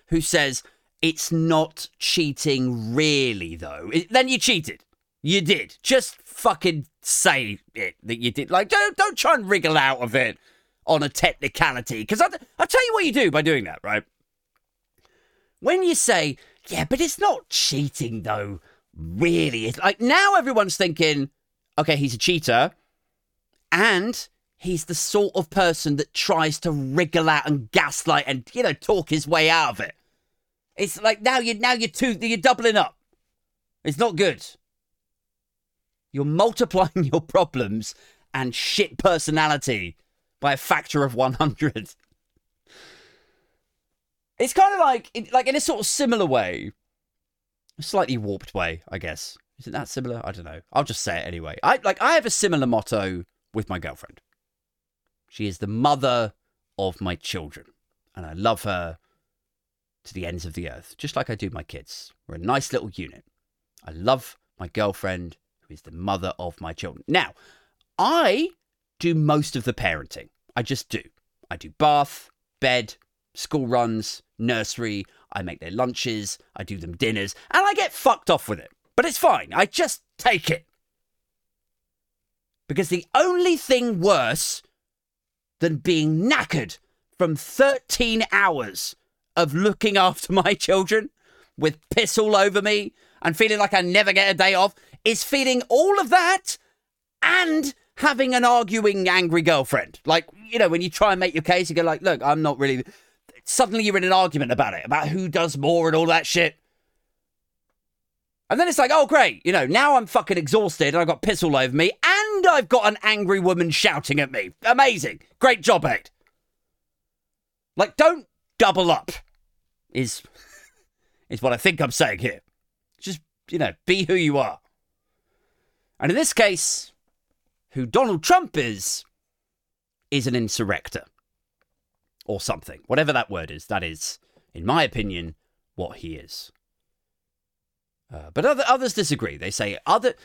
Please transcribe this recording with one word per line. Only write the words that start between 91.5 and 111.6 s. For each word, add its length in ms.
with 200
piss 260
all 180
over 280
me 300
and 140
feeling 220
like 160
I 60
never 320
get 180
a 40
day 200
off 200
is 200
feeling 440
all 320
of 100
that 460
and 520
having 360
an 100
arguing, 640
angry 340
girlfriend. 640
Like, 220
you 100
know, 100
when 140
you 80
try 220
and 80
make 140
your 80
case, 260
you 80
go 60
like, 200
"Look, 200
I'm 200
not 160
really," 260
suddenly 400
you're 120
in 80
an 80
argument 400
about 220
it, 100
about 240
who 200
does 280
more 320
and 80
all 100
that 200
shit. 300
And 100
then 80
it's 100
like, 140
"Oh, 140
great, 380
you 80
know, 140
now 300
I'm 100
fucking 320
exhausted 500
and 100
I've 80
got 160
piss 200
all 140
over 180